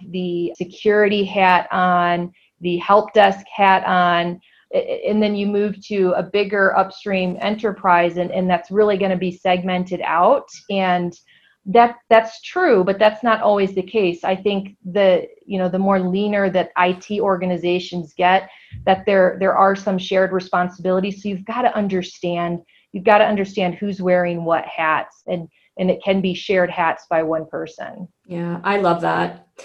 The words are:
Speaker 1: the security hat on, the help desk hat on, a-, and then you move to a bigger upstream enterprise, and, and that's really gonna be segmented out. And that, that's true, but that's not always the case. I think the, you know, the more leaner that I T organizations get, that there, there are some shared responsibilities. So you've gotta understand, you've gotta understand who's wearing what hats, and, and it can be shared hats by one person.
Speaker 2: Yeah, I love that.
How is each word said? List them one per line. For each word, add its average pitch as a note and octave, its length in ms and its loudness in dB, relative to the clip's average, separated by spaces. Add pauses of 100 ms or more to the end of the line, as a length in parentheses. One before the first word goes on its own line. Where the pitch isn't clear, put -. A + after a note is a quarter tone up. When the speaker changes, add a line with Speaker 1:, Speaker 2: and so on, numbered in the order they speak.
Speaker 1:
the F3 480 -4
security G#3 680 0
hat F#3 480 2
on, F3 640 0 (280)
the F3 180 -2
help G#3 340 2
desk G3 420 4
hat F#3+ 300 4
on, F3 560 0 (340)
a-, - 340 -4
and G#3+ 140 2
then G#3 140 0
you G3+ 100 -2
move G#3 400 -2
to F#3+ 300 0
a F#3 60 0
bigger G3 540 0
upstream F#3+ 640 -2
enterprise, G3 760 0
and, F3 160 -4
and F#3 180 -2
that's E3+ 200 -2
really G#3 280 2
gonna F#3+ 180 0
be F3+ 140 -4
segmented F3+ 760 -2
out. F#3 440 2 (220)
And F3+ 460 -2 (500)
that, A#3 300 4 (120)
that's A3+ 320 4
true, D4 420 2
but G3 160 0
that's G#3+ 240 2
not A3+ 200 0
always G3+ 320 0
the F#3+ 80 -4
case. F3+ 420 -2
I F#3+ 100 0
think G3 500 -4
the, F#3 440 2 (160)
you G3 140 -6
know, F#3 100 0
the F3+ 100 -4
more G3 220 2
leaner G3 500 0
that E3+ 240 -2
I F3+ 200 2
T G3+ 260 -8
organizations F3+ 960 -2
get, F#3 320 2 (380)
that F#3+ 180 2
there, F#3 340 4
there F#3+ 160 2
are G3 220 4
some G3 220 -4
shared F#3 340 0
responsibilities. F#3 880 -2
So G#3 60 -8
you've G3 160 -8
gotta A#3+ 320 -2
understand, F3 840 -4 (320)
you've F#3+ 120 -10
gotta G#3 220 6
understand G3 480 -2
who's F#3+ 260 -8
wearing F3+ 440 0
what E3 200 0
hats, - 640 -4
and, F3 220 -6 (300)
and F#3 120 0
it F3+ 120 -2
can G3 180 0
be F#3 140 -2
shared F3+ 360 0
hats E3+ 380 -2
by D#3+ 140 0
one D#3+ 240 -4
person. D#3+ 640 -12 (180)
Speaker 2:
Yeah, E3+ 380 -8
I G3+ 140 0
love E3+ 240 0
that. E3+ 440 -4 (180)